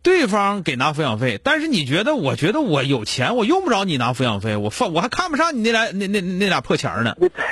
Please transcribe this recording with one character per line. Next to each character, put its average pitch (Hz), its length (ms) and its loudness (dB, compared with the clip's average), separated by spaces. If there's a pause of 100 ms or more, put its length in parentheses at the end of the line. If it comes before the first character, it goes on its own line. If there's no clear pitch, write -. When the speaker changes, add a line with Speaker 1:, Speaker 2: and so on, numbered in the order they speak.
Speaker 1:
对 349 220 4
方 202 380 0
给 143 140 -2
拿 143 160 2
抚 147 80 -2
养 113 180 0
费， 117 240 0
但 302 160 2
是 320 80 -2
你 202 160 0
觉 156 220 0
得， 302 100 2
我 135 220 0
觉 175 160 2
得 311 80 0
我 156 200 2
有 131 220 0
钱， 143 320 -2
我 240 80 2
用 359 220 2
不 330 40 0
着 202 140 2
你 170 140 -2
拿 123 160 0
抚 131 100 -2
养 110 160 0
费， 107 160 -2
我 104 140 -2
放， 196 240 -2
我 165 80 0
还 240 80 0
看 359 220 -4
不 294 40 -2
上 320 220 0
你 220 40 -2
那 233 120 2
俩， 226 180 0
那， 196 160 -4
那， 202 140 0
那 185 260 -2
俩 156 140 0
破 - 160 0
钱 - 120 -4
儿 101 140 -2
呢。 110 120 0
Speaker 2:
<laughs> - 40 -8
对。 359 100 4 (220)